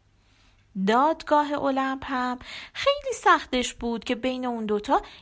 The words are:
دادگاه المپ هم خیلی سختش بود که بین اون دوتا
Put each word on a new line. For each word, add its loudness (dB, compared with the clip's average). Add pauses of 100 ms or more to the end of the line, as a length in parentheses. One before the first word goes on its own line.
(880)
دادگاه 4
المپ -2
هم -4 (340)
خیلی 0
سختش 2
بود -6
که -2
بین -4
اون -4
دوتا 0 (200)